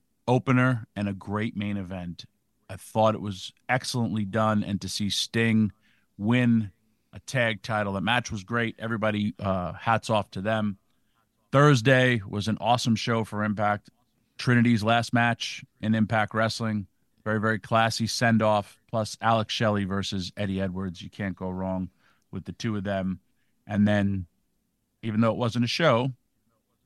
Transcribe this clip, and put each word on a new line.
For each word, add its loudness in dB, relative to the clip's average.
opener 2
and -2
a -4
great -4
main -4
event. -10
I -12
thought 2
it -6
was -8
excellently -2
done, 2
and -4
to -8
see -4
Sting 2
win 2
a -18
tag -2
title, -2
that -4
match 0
was -6
great. -4
Everybody, -2
uh, -4
hats -2
off 0
to -8
them. -2
Thursday 4
was -4
an 0
awesome 2
show -2
for -4
Impact. -2
Trinity's 4
last 2
match 0
in 0
Impact 2
Wrestling, -2
very, -2
very 0
classy 0
send-off, 2
plus -4
Alex 2
Shelley 0
versus -4
Eddie -4
Edwards. -6
You -14
can't -6
go -8
wrong -4
with -10
the -10
two -4
of -6
them. -2
And 2
then, 0
even 0
though 4
it -6
wasn't 0
a 0
show, 2